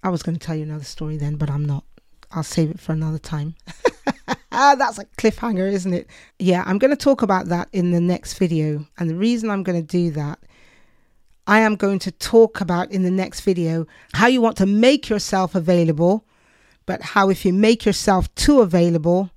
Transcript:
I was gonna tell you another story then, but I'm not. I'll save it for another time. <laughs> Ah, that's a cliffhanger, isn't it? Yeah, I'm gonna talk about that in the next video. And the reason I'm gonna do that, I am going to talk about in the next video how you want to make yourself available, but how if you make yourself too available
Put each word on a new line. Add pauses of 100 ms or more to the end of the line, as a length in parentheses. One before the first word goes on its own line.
I
was
gonna
tell
you
another
story
then,
but
I'm
not. (480)
I'll
save
it
for
another
time. (120)
<laughs> (600)
Ah,
that's
a (120)
cliffhanger,
isn't
it? (300)
Yeah,
I'm
gonna
talk
about
that
in
the
next
video. (140)
And
the
reason
I'm
gonna
do
that, (1080)
I
am
going
to
talk
about
in
the
next
video (260)
how
you
want
to
make
yourself
available, (600)
but
how
if
you
make
yourself
too
available